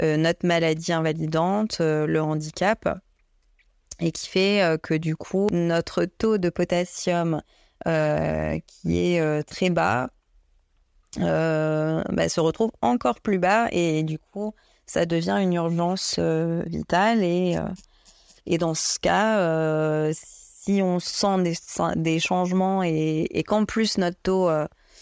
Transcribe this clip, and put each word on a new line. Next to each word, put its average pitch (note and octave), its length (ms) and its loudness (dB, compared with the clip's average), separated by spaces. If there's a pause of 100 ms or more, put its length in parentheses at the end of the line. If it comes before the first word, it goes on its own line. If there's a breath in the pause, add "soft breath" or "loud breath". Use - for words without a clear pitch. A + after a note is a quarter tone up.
euh, D#3 160 2
notre E3 280 0
maladie E3 460 0
invalidante, D#3+ 880 0
euh, D#3 260 2
le D#3 160 0
handicap, D#3 800 -2 (1040)
et E3 100 0
qui - 160 -12
fait, G3 340 2
euh, D#3+ 160 2
que, - 160 -4
du D#3+ 220 -2
coup, G3 360 -2
notre E3+ 540 0
taux G#3+ 320 0
de F3+ 120 0
potassium, F3 920 -2 (460 soft breath)
euh, D#3 800 0
qui F3 460 0
est, E3+ 80 2
euh, D3+ 200 0
très - 280 -2
bas, D#3+ 400 0 (1080)
euh, D#3+ 920 0
bah, E3 180 0
se E3 140 -2
retrouve E3 300 0 (100)
encore A#3+ 400 0
plus G3 180 0
bas G#3 320 2
et, D#3+ 320 2
du D#3 160 -4
coup, G#3 340 -10 (320 soft breath)
ça E3+ 200 0
devient E3+ 360 0
une F3+ 120 2
urgence, E3+ 640 -2
euh, E3 480 0
vitale F#3 560 2
et, F3 340 2
euh, - 40 -2 (840 soft breath)
et E3+ 120 0
dans E3 160 0
ce - 260 -4
cas, G#3 400 2
euh, D#3 760 0
si - 680 -4
on F3+ 180 2
sent F#3+ 420 0
des, E3+ 140 0 (400)
des D#3+ 240 0
changements F#3 640 0
et, D#3 460 0
et - 140 -2
qu'en G#3+ 220 0
plus A3 320 -2
notre F3+ 240 -2
taux, F#3 280 2
euh, D3+ 180 0 (340 loud breath)